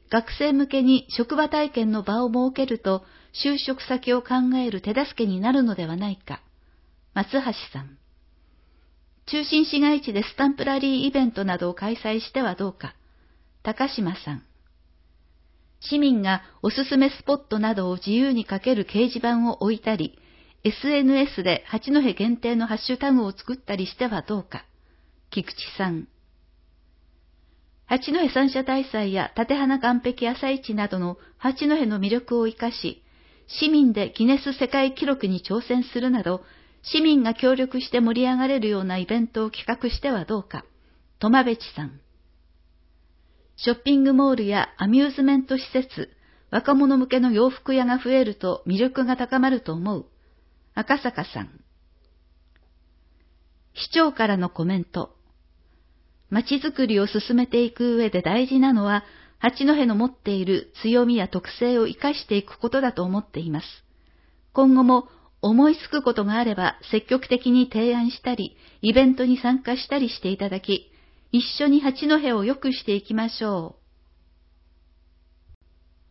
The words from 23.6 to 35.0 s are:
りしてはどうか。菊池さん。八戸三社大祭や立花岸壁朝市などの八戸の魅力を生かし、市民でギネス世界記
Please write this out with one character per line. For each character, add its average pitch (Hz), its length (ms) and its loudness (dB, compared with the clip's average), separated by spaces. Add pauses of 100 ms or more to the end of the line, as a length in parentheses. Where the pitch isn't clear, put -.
り 190 100 -4
し - 120 -14
て 254 100 -2
は 202 140 -4
ど 208 180 -6
う 180 40 -8
か。 - 200 -16 (680)
菊 - 220 -6
池 - 80 -16 (180)
さ 190 120 -2
ん。 165 180 -6 (1800)
八 262 280 -4
戸 330 160 0
三 269 200 0
社 262 140 -2
大 262 220 -2
祭 214 260 -4
や 190 260 -4
立 233 180 0
花 269 220 0
岸 247 360 0
壁 240 160 -4
朝 254 220 -4
市 269 220 -6
な 208 140 -2
ど 190 120 -6
の 180 180 -4 (200)
八 262 300 -2
戸 302 180 2
の 214 140 -2
魅 196 120 0
力 240 280 -2
を 226 80 0
生 226 100 -6
か 233 140 -4
し、 - 320 -10 (440)
市 - 200 -2
民 294 240 6
で 202 240 -4
ギ 226 100 0
ネ 269 120 4
ス 269 160 -6
世 240 160 -2
界 269 260 0
記 311 100 -4